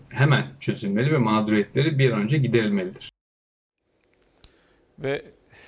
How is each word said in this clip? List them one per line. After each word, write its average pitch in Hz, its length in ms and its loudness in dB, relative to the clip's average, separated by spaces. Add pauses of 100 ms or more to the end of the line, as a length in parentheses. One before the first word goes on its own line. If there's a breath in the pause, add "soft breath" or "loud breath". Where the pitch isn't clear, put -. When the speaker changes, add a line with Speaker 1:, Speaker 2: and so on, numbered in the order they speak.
Speaker 1:
hemen 127 340 2 (160)
çözülmeli 107 520 -2
ve 156 60 2
mağduriyetleri 107 800 0
bir 131 120 4
an 104 100 -2
önce 120 160 0
giderilmelidir. 104 760 -2 (1900 loud breath)
Speaker 2:
Ve 139 220 -4 (460 loud breath)